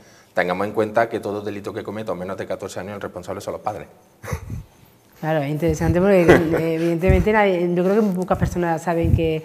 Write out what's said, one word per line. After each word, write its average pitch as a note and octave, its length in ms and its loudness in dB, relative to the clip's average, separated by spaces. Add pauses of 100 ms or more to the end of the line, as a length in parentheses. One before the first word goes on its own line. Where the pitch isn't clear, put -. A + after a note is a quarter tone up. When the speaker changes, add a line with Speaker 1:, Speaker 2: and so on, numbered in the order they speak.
(340)
Speaker 1:
Tengamos F2+ 320 0
en G#2+ 80 -6
cuenta A2 340 2
que A2+ 120 -6
todo G#2 220 -6
delito G2+ 300 -8
que G2+ 120 -8
cometa G#2 320 -8
menos F#2 200 -8
de G2+ 120 -10
catorce F#2+ 320 -8
años, G2 160 -10
el G2 60 -12
responsable F#2+ 400 -10
son F#2+ 120 -8
los E2 80 -10
padres. E2+ 260 -8 (360)
<laughs> - 420 -10 (560)
Speaker 2:
Claro, D#3 200 0
es C#3 80 -4
interesante E3 520 0
porque, G3 220 6
<laughs> D#3+ 360 6
eh, E3 160 0
evidentemente, E3+ 560 2
nadie, F#3 420 2
yo F3 100 2
creo F#3+ 120 2
que A3+ 60 4
muy G#3 140 2
pocas F#3 220 0
personas E3+ 460 -2
saben E3+ 320 2
que, D#3+ 300 0